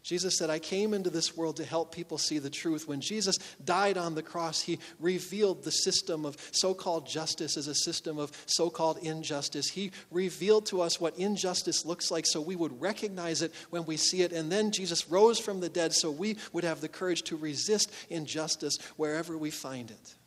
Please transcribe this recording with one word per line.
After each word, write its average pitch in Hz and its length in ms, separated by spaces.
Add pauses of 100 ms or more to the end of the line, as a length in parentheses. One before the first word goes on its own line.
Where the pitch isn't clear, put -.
Jesus 180 340
said, 160 140
"I 156 80
came 196 340
into 190 160
this 160 260
world 160 220
to 160 80
help 220 300
people 165 240
see 151 200
the 139 120
truth." 156 360
When 139 140
Jesus 196 380 (260)
died 190 320
on 170 180
the 156 80
cross, 165 380
he 170 180 (220)
revealed 185 640
the 156 60
system 165 560
of 143 100 (160)
so-called 185 540
justice 156 500
as 147 120
a 143 60
system 160 440
of 147 120 (140)
so-called 165 540
injustice. 151 720
He 190 220 (180)
revealed 185 560
to 185 160
us 170 180
what 165 180
injustice 180 680
looks 170 240
like 165 160
so 160 160
we 180 120
would 156 280
recognize 180 580
it 160 140 (160)
when 170 160
we 160 100
see 185 240
it. 175 140
And 160 180
then 214 200
Jesus 180 360
rose 214 300
from 196 220
the 170 100
dead 165 240
so 165 160
we 196 260 (160)
would 170 120
have 156 180
the 160 60
courage 180 340
to 165 140
resist 156 540 (200)
injustice 156 680 (220)
wherever 160 400
we 151 120
find 131 400
it. - 240 (120)